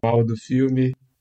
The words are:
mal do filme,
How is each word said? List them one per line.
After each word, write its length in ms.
mal 200
do 120
filme, 580